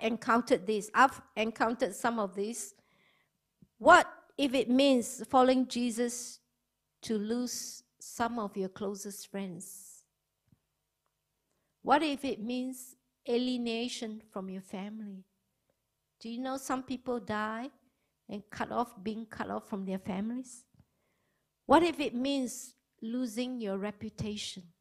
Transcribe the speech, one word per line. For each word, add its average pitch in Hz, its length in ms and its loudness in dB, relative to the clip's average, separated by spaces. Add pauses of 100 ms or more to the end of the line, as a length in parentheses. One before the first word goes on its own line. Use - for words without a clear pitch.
encountered 233 680 2
this. 208 260 -2
I've 262 280 6 (160)
encountered 226 580 0
some 233 240 0
of 190 160 -2
these. 208 400 -6 (1000)
What 311 340 10 (260)
if 269 160 2
it 254 160 2
means 262 600 4
following 254 380 6
Jesus 240 760 -4 (640)
to 220 140 -2
lose 233 680 -4 (140)
some 233 400 -4
of 202 200 -6
your 190 120 -2
closest 196 600 -8
friends? 190 720 -12 (1800)
What 294 220 4
if 285 220 -2
it 233 160 -4
means 254 560 -6 (320)
alienation 240 920 -2 (100)
from 190 180 -8
your 185 120 -8
family? 202 640 -12 (960)
Do - 80 -14
you 233 120 -8
know 262 180 -4
some 262 260 -4
people 247 380 -4
die 214 500 -4 (560)
and 208 220 -10
cut - 220 -6
off, 226 320 -2
being 220 240 -6
cut 196 240 -6
off 214 180 -6
from 196 160 -4
their 190 140 -4
families? 220 680 -6 (1040)
What 330 160 8
if 330 160 0
it 240 160 -2
means 262 580 -2 (260)
losing 247 640 -4
your 196 160 -4
reputation? 208 840 -8 (180)